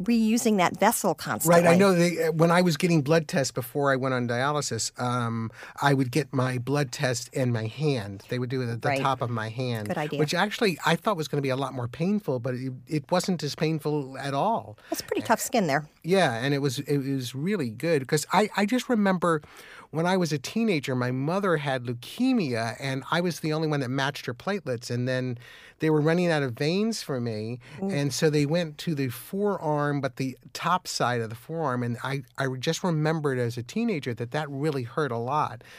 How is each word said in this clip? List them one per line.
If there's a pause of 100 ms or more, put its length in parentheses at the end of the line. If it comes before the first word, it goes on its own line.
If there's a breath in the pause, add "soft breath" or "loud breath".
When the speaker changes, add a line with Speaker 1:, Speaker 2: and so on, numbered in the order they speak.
Speaker 1:
reusing
that
vessel
constantly.
Speaker 2:
Right.
I
know
they,
uh,
when
I
was
getting
blood
tests
before
I
went
on
dialysis,
um, (320 loud breath)
I
would
get
my
blood
test
in
my
hand.
They
would
do
it
at
the
Speaker 1:
Right.
Speaker 2:
top
of
my
hand,
Speaker 1:
Good
idea.
Speaker 2:
which
actually
I
thought
was
gonna
be
a
lot
more
painful,
but
it, (160)
it
wasn't
as
painful
at
all. (120)
Speaker 1:
That's
pretty
tough
skin
there. (160)
Speaker 2:
Yeah,
and
it
was,
it
was
really
good
'cause
I,
I
just
remember (480 loud breath)
when
I
was
a
teenager,
my
mother
had
leukemia,
and
I
was
the
only
one
that
matched
her
platelets,
and
then (440 loud breath)
they
were
running
out
of
veins
for
me, (240 loud breath)
Speaker 1:
Ooh.
Speaker 2:
and
so
they
went
to
the
forearm,
but
the (160)
top
side
of
the
forearm,
and
I, (160)
I (120)
just
remembered
as
a
teenager
that
that
really
hurt
a
lot. (160 loud breath)